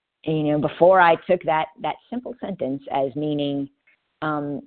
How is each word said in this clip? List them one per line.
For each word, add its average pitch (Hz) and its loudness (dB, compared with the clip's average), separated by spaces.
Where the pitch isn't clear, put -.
And, 156 -2
you 151 -2
know, 151 0
before 170 4
I 170 6
took 180 0
that, 156 -2
that 151 -6
simple 240 -10
sentence 139 -6
as 135 -2
meaning, 143 -4
um, 147 -4